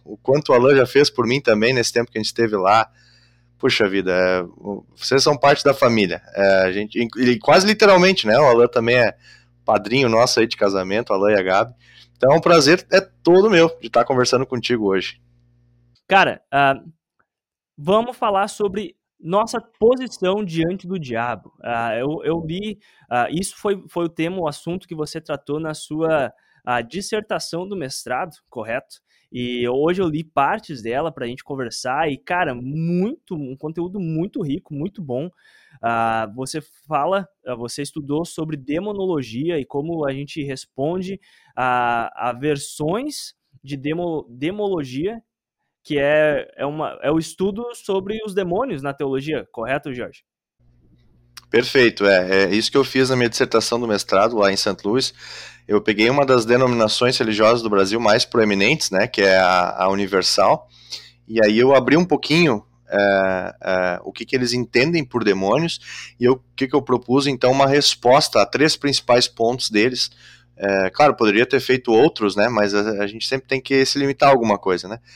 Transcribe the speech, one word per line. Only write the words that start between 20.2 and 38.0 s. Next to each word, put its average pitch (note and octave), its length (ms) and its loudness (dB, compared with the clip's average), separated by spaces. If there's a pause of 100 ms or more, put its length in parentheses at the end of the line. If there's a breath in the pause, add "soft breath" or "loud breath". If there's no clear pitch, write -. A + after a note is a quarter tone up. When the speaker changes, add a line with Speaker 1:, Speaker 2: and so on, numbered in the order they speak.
Speaker 2:
diante E3+ 420 -4
do F#3 120 -6
diabo. A#2+ 640 -6
Ah, A#2 340 -4
eu, C#3+ 280 -4
eu E3 200 -2
li, G3+ 340 -8 (300 soft breath)
ah, A#2+ 220 0
isso E3+ 260 -6
foi, G3 320 -4
foi F3 160 -6
o E3+ 40 -4
tema, E3 300 -4
o E3+ 80 -4
assunto E3+ 400 -8
que - 80 -14
você D3+ 240 -10
tratou D3 400 -8
na D#3 140 -6
sua, D3+ 580 -4 (320)
ah, B2 200 -4
dissertação F3+ 840 -8
do G3+ 80 -10
mestrado, C#3+ 640 -8 (140)
correto? A#2 460 -10 (360)
E B2 340 -4
hoje D#3 360 0
eu F3 60 0
li D#3+ 140 -4
partes D3+ 600 -4
dela C3 280 -4
pra B2+ 160 -10
gente B2 160 -10
conversar C3+ 680 -6
e, C3 80 -8
cara, F3 360 -4
muito, E3+ 800 -4
um C3+ 220 -10
conteúdo E3+ 420 -8
muito F3 440 -6
rico, C#3+ 320 -8
muito D#3 260 -10
bom. C#3 300 -8 (520 soft breath)
Ah, A2+ 540 -2
você C3 240 -10 (260)
fala, D#3 400 -2 (200)
ah, B2+ 80 -6
você A#2 260 -10
estudou C#3+ 460 -6